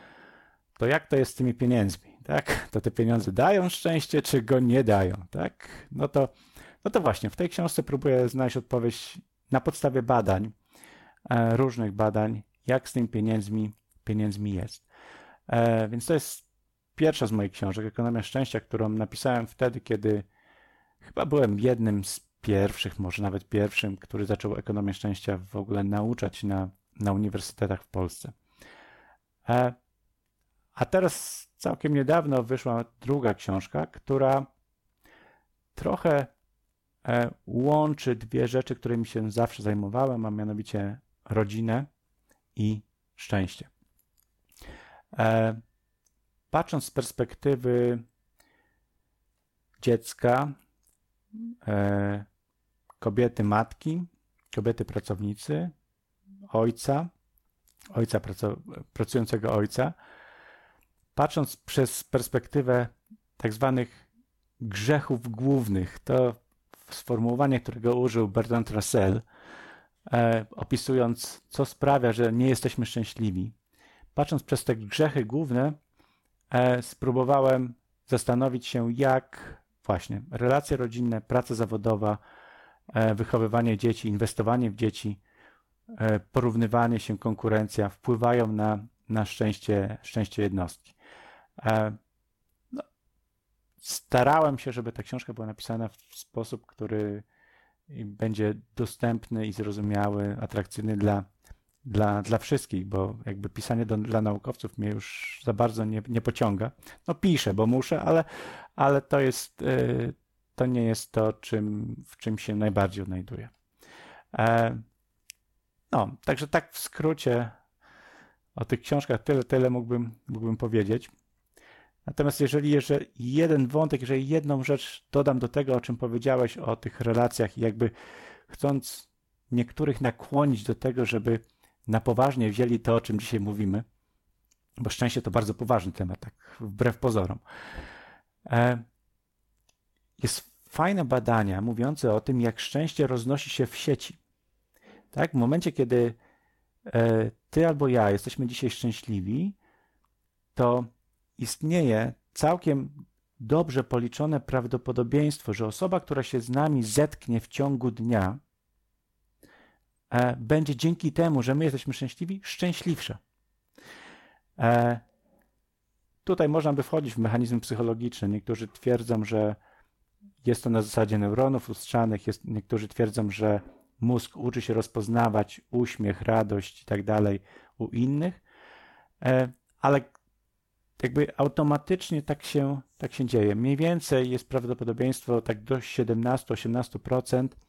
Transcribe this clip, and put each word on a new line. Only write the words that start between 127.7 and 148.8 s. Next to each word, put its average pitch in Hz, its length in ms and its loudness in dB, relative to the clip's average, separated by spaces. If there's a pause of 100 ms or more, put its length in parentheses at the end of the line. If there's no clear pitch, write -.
chcąc - 600 -4 (420)
niektórych 120 500 0
nakłonić 135 640 0
do 120 120 -2
tego, 123 300 -2
żeby 113 340 0 (480)
na 113 140 2
poważnie 127 480 2
wzięli 117 300 2
to, 117 160 2
o 113 60 4
czym 107 180 -2
dzisiaj 110 200 -2
mówimy, 101 440 0 (920)
bo 113 120 -4
szczęście 120 320 0
to 104 100 -4
bardzo 107 220 2
poważny 107 380 0
temat, 92 280 -6
tak - 140 -16 (260)
wbrew 107 380 -2
pozorom. 107 420 0 (1080)
E, 120 380 2 (1400)
jest - 300 -6 (160)
fajne 180 360 0
badania 113 560 2
mówiące 120 520 0
o 110 80 2
tym, 127 200 0
jak 117 180 0
szczęście 147 480 -2
roznosi 127 420 -2
się - 160 0
w - 100 -6
sieci. - 420 -4 (920)
Tak? 156 200 -2
W - 20 -4
momencie, 143 380 2
kiedy, 120 420 2 (720)
e, 113 460 2 (180)
ty 165 180 4
albo 143 200 2
ja 113 240 4
jesteśmy 123 360 -2
dzisiaj 120 220 -4
szczęśliwi, 113 840 -4 (960)